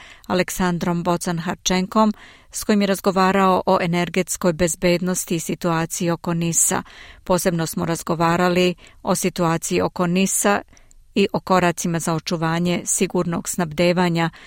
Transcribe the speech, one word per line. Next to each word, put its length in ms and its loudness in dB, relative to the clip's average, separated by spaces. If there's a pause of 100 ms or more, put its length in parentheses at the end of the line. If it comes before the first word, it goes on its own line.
(260)
Aleksandrom 760 -2
Bocanharčenkom, 1120 0 (360)
s 140 -10
kojim 160 2
je 60 2
razgovarao 800 2
o 140 4
energetskoj 720 0
bezbednosti 840 0
i 40 -2
situaciji 680 -2
oko 240 -2
Nisa. 480 0 (420)
Posebno 420 0
smo 180 -4
razgovarali 880 2 (280)
o 120 0
situaciji 640 0
oko 260 -2
Nisa 540 2 (540)
i 180 4
o 80 -2
koracima 580 0
za 160 -2
očuvanje 680 -2
sigurnog 640 -2
snabdevanja 840 0 (160)